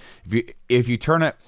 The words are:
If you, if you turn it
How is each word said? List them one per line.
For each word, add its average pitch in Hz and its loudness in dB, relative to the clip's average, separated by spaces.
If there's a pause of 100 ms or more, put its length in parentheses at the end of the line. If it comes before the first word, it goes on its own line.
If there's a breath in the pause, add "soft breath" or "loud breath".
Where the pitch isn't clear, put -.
(260 loud breath)
If 90 -8
you, 117 0 (240)
if 123 2
you 123 -2
turn 160 0
it 156 -2 (120 soft breath)